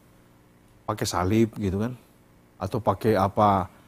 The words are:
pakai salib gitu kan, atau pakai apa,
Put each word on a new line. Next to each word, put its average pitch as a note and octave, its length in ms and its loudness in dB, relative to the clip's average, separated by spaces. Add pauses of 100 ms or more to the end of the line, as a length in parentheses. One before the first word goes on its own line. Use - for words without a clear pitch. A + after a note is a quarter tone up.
(840)
pakai G#2+ 220 -4
salib G#2 500 0
gitu G2 220 -2
kan, A#2 160 -6 (640)
atau G2+ 220 -6
pakai G#2+ 360 0
apa, G2 560 2 (180)